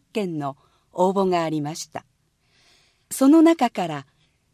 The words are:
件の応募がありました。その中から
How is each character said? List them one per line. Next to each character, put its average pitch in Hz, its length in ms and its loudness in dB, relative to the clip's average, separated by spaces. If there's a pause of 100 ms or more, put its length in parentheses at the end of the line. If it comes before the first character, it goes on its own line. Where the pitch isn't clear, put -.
(140)
件 185 240 -4
の 143 200 -8 (360)
応 180 180 2
募 190 160 0
が 175 160 0
あ 160 60 -4
り 156 100 -4
ま 147 140 -6
し - 140 -14
た。 - 180 -18 (1040)
そ - 180 0
の 320 140 6
中 330 300 2
か 185 160 -6
ら 147 180 -10 (480)